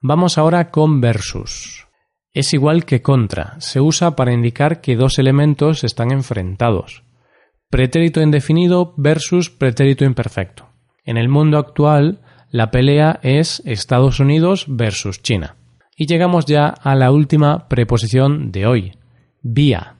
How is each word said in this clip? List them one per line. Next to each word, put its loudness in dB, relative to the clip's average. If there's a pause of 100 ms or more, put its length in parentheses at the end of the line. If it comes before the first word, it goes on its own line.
Vamos 0
ahora 0
con 2
versus. -6 (460)
Es -4
igual 2
que -2
contra. -2
Se -4
usa 0
para 0
indicar -2
que -2
dos 0
elementos 2
están -4
enfrentados. -4 (680)
Pretérito 0
indefinido 2
versus 0
pretérito 0
imperfecto. -4 (360)
En -6
el 0
mundo 2
actual, 0 (300)
la -2
pelea 2
es -2
Estados 0
Unidos 2
versus -6
China. -4 (400)
Y -4
llegamos 0
ya 2
a -4
la 4
última 2
preposición 0
de -4
hoy, -2 (500)
vía. -2